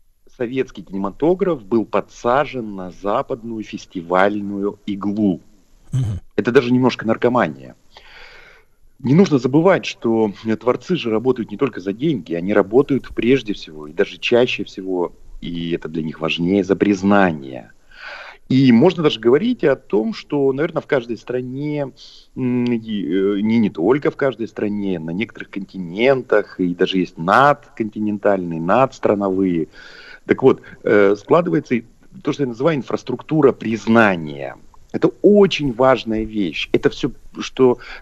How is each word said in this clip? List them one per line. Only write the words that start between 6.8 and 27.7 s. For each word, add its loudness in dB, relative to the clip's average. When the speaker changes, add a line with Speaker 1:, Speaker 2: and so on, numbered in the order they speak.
Speaker 1:
наркомания. -2
Не 0
нужно 6
забывать, 2
что, 0
э, 0
творцы -2
же -6
работают -2
не -10
только -4
за -6
деньги, -4
они -4
работают 2
прежде 0
всего, -12
и -18
даже -2
чаще 0
всего, -6
и -6
это -6
для -6
них -8
важнее, 0
за 0
признание. 0
И 6
можно 6
даже 0
говорить 2
о 4
том, -4
что, -2
наверное, -4
в -20
каждой -2
стране, -6
м, -2
и, -4
э, 0
не, 2
не 2
только 0
в -6
каждой -4
стране, -4
на -8
некоторых -8
континентах, -2
и 0
даже 0
есть -4
надконтинентальные, 0